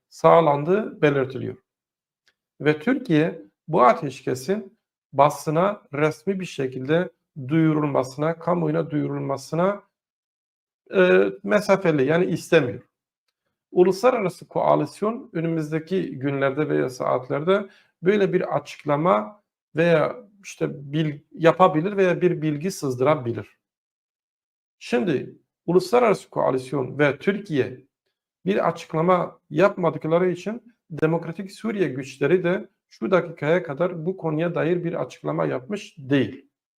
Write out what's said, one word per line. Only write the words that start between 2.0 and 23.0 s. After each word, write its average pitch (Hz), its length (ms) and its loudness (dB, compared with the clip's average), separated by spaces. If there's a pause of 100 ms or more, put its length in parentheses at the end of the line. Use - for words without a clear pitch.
Ve 151 180 2
Türkiye 180 640 0 (260)
bu 165 140 2
ateşkesin 147 960 0 (340)
basına 151 680 2 (120)
resmi 156 460 -2
bir 175 60 -8
şekilde 135 640 -4 (380)
duyurulmasına, 151 880 0
kamuoyuna 160 520 -2
duyurulmasına, 143 920 -4 (1120)
e, 185 360 6 (120)
mesafeli, 196 600 2
yani 165 200 2
istemiyor. 156 560 0 (920)
Uluslararası 190 800 2
koalisyon 156 840 0
önümüzdeki 160 880 -4
günlerde 139 500 -2
veya 147 220 0
saatlerde 143 800 -2 (340)
böyle 190 300 2
bir 175 240 -2
açıklama 175 880 -2 (340)
veya 160 400 2 (280)
işte 143 480 -8
bil-, 151 280 -2 (120)
yapabilir 165 640 4
veya 180 240 2
bir 165 220 2
bilgi 151 280 -2
sızdırabilir. 127 880 -2 (1200)